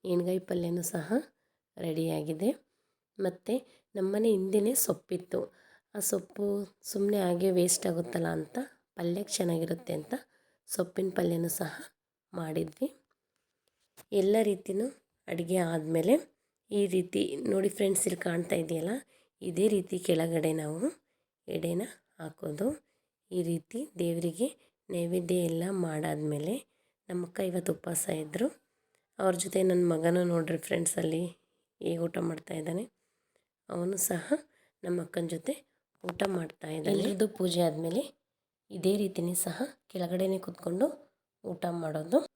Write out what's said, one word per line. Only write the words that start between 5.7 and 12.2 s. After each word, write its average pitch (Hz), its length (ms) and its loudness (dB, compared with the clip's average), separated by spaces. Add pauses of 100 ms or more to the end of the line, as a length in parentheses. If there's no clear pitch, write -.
ಆ 208 120 -6
ಸೊಪ್ಪು 202 400 -2 (420)
ಸುಮ್ಮನೆ 202 340 2
ಹಾಗೆ 180 340 2
ವೇಸ್ಟ್ 175 320 4
ಆಗುತ್ತಲ್ಲ 170 480 0
ಅಂತ 156 200 -6 (400)
ಪಲ್ಯಕ್ಕೆ 175 400 -2
ಚೆನ್ನಾಗಿರುತ್ತೆ 170 600 0
ಅಂತ 156 160 -6 (560)
ಸೊಪ್ಪಿನ 190 380 -2 (100)
ಪಲ್ಯನೂ 170 320 2 (100)
ಸಹ 160 120 -2 (600)